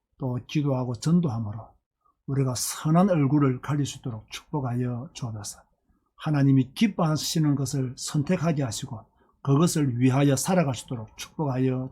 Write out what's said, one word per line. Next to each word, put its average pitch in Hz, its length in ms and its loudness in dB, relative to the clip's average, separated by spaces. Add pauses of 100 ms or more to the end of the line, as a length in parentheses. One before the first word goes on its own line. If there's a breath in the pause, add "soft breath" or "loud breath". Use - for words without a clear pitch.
(200)
또 123 280 -4
기도하고 127 480 -2
전도함으로 117 720 0 (600)
우리가 131 280 0
선한 170 540 2
얼굴을 143 520 2
가릴 143 240 -2
수 - 140 -10
있도록 110 300 -10
축복하여 123 840 -6
주옵소서. 110 480 -10 (540)
하나님이 139 580 2
기뻐하시는 156 840 0
것을 131 420 -4
선택하게 156 640 -2
하시고 110 420 -8 (420)
그것을 139 500 4
위하여 131 380 4
살아갈 147 400 0
수 - 100 -12
있도록 113 300 -10
축복하여 131 760 -2